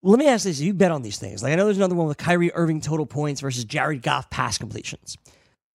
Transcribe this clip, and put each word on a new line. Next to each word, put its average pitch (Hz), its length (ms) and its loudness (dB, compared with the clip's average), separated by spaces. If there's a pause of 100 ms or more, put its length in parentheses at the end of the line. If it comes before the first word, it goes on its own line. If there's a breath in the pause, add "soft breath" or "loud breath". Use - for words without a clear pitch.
let 202 160 8
me 302 80 4
ask 233 160 4
this. 170 160 -2
You 175 140 0
bet 180 180 4
on 147 120 -2
these 101 140 -10
things. 98 240 -10
Like, 135 120 0
I - 20 2
know 190 100 2
there's 208 120 2
another 185 180 2
one 170 120 0
with 147 100 -4
Kyrie 175 360 2
Irving 160 280 0
total 156 240 -2
points 147 360 -4
versus 123 220 -4
Jared 139 380 -2
Goff 135 280 -2
pass 120 280 -2
completions. - 600 -12 (580 soft breath)